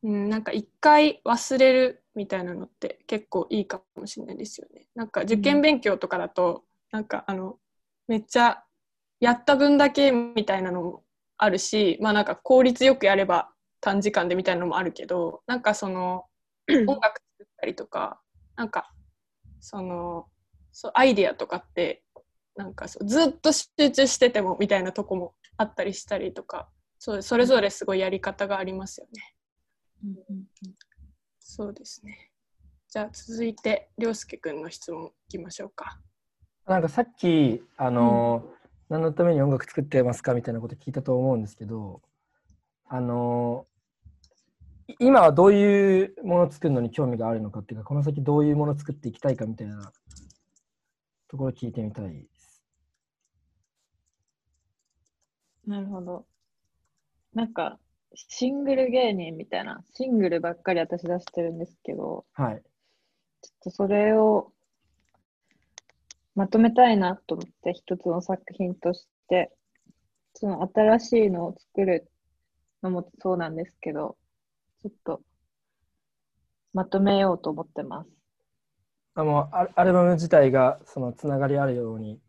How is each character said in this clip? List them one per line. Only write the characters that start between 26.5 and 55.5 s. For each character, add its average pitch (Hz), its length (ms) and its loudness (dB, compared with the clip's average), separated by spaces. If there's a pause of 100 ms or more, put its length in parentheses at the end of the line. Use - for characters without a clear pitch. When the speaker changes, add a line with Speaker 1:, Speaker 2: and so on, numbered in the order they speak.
Speaker 1:
そ - 200 -8
う、 190 40 -8
そ 233 160 -2
れ 247 80 6
ぞ 254 160 6
れ 202 80 2
す - 160 -8
ご 196 100 -2
い 190 40 0
や 190 100 -2
り 190 120 -6
方 196 260 -6
が 196 100 -4
あ 190 60 -6
り 185 100 -8
ま 190 140 -12
す - 140 -20
よ - 120 -20
ね。 - 220 -20 (680)
Speaker 2:
う 208 40 -12
ん - 40 -10
う - 20 -10
ん 185 40 -14 (200)
う - 40 -12
ん。 190 60 -20 (920)
Speaker 1:
そ - 280 -14
う 101 60 -14
で - 120 -20
す - 200 -20
ね。 - 260 -20 (580)
じ 214 100 -10
ゃ 208 40 -6
あ 220 80 -10
続 226 340 -10
い 220 100 -6
て、 - 420 -4
り 226 100 -4
ょ 226 40 -2
う 214 40 -4
す - 100 -16
け - 120 -16
く 160 140 -10
ん 147 100 -10
の 165 80 -12
質 - 220 -16
問 165 160 -12
い - 40 -20 (180)
き 190 80 -14
ま 175 140 -14
し - 120 -16
ょ - 40 -14
う - 20 -18
か。 - 300 -18 (680)
Speaker 3:
な 185 120 2
ん - 20 0
か 160 80 -2
さ 240 120 -2
っ 233 60 0 (100)
き、 147 460 2 (140)
あ 131 120 -2
の、 120 560 2
Speaker 1:
う - 100 -20
ん。 - 40 -20 (300)
Speaker 3:
何 160 120 -2
の 160 120 0
た 175 100 0
め 175 100 4
に 147 80 2
音 139 100 2
楽 127 140 -2
作 - 160 -6
っ - 20 -4
て 143 200 2
ま 120 100 0
す - 100 -12
か 127 100 0
み 120 80 -2
た 117 100 -8
い - 20 -4
な 113 60 -6
こ 117 80 -10
と - 80 -12
聞 - 140 -14
い 135 40 -12
た 127 80 -6
と 127 160 0
思 131 160 0
う 120 40 0
ん 110 40 -4
で 104 60 -8
す - 80 -16
け 107 100 -18
ど、 104 360 -12 (840)
あ 131 120 -8
の、 120 680 -4 (1200)
い-、 - 120 -18
今 247 220 8
は 165 100 8
ど 165 140 6
う 202 80 10
い 202 520 4
う 190 180 -16
も 175 160 0
の 170 120 2
作 - 180 -6
る 143 40 2
の 123 80 0
に 113 80 -4
興 127 180 -2
味 120 100 -4
が 113 120 -4
あ 117 40 -2
る 110 80 -4
の 104 100 -8
か 107 80 -12
っ 101 40 -14
て - 100 -14
い 110 40 -12
う 107 40 -14
か、 98 40 -16
こ - 80 -8
の 143 100 -2
先 147 200 -4
ど 147 160 2
う 147 60 4
い 151 60 2
う 147 40 2
も 151 100 0
の 147 120 -4
作 - 140 -12
っ 143 40 -8
て - 120 -14
い 113 40 -8
き - 80 -20
た 143 100 -2
い 123 80 -2
か 113 80 -6
み 110 100 -8
た 110 80 -14
い 104 40 -12
な 104 240 -16 (1400)
と 147 100 -16
こ 135 80 -6
ろ 131 60 -6
聞 120 180 -10
い - 20 -14
て 120 100 -8
み 107 100 -8
た 107 100 -14
い 92 100 -12
で 69 240 -20
す。 - 280 -20 (3000)